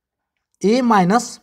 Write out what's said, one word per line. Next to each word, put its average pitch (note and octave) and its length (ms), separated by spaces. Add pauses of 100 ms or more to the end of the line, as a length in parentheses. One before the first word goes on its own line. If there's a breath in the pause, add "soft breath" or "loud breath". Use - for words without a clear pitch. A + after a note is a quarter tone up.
(640)
ए A3+ 200
माइनस G#3+ 600